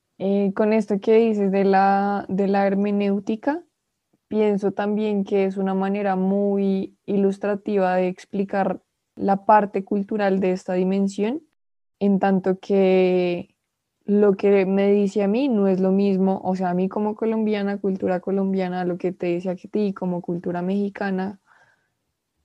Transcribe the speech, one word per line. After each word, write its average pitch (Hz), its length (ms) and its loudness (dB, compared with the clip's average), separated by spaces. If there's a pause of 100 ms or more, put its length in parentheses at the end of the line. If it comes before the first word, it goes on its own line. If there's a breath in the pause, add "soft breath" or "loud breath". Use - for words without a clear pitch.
(180)
Eh, 196 360 0
con 214 180 2
esto 214 280 0
que 220 140 2
dices 214 380 4
de 196 120 2
la, 196 640 2
de 196 200 0
la 196 180 2
hermenéutica, 202 960 -2 (680)
pienso 208 440 0
también 208 520 -2
que 196 200 0
es 190 120 -4
una 190 180 -2
manera 196 420 -2
muy 196 800 0 (100)
ilustrativa 196 920 0
de 185 120 2
explicar 196 720 -4 (340)
la 196 280 -2
parte 208 400 2
cultural 202 560 -2
de 185 120 0
esta 185 220 -6
dimensión, 196 680 -2 (580)
en 202 180 2
tanto 190 400 0
que 185 960 2 (500)
lo 208 320 4
que 202 300 2
me 196 240 2
dice 202 320 2
a 196 60 0
mí 247 200 0
no 202 200 2
es 185 120 2
lo 190 120 2
mismo, 190 520 2
o 185 120 -2
sea, 185 140 -2
a 175 40 -2
mí 185 140 0
como 214 260 -4
colombiana, 214 640 -2
cultura 190 420 -2
colombiana, 190 640 -2
lo 180 140 -4
que - 140 -4
te 185 140 -8
dice 180 240 -4
a 180 60 -6
ti 208 360 -4
como 180 300 -6
cultura 175 400 -6
mexicana, 196 760 -4 (1040 soft breath)